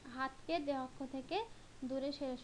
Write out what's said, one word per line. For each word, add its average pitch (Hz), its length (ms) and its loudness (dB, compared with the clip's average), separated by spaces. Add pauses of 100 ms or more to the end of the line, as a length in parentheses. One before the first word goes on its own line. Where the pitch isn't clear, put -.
(140)
হাতকে 262 440 2
দেহাক্ষ 269 540 0
থেকে 320 320 2 (400)
দূরে 269 280 2
সরে, 262 320 0